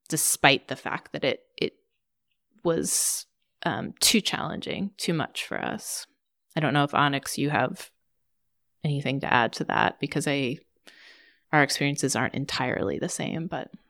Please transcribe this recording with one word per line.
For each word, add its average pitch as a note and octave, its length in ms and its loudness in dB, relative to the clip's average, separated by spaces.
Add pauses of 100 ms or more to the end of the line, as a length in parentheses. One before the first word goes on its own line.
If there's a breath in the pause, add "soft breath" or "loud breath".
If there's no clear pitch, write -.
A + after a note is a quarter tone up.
despite - 600 4
the C3 80 -6
fact - 360 -8
that - 120 -2
it, - 180 0 (140)
it - 180 -2 (880)
was, - 640 0 (380)
um, - 340 -4
too - 220 2
challenging, - 800 -4
too - 160 -2
much - 300 -4
for - 160 -4
us. - 460 -6 (480)
I D#3+ 60 -2
don't C#3+ 140 2
know D3 100 4
if, D3 100 -2
Onyx, C#3 440 0
you C#3 120 0
have B2+ 400 0 (920)
anything C#3 360 0
to - 120 -2
add A#2 220 4
to - 100 -4
that, - 340 2
because D3 300 -2
I, C#3 300 0 (920 soft breath)
our D3+ 100 8
experiences C#3+ 520 2
aren't B2 200 0
entirely - 640 -2
the E3+ 100 -2
same, - 380 -4
but. - 240 -8 (180)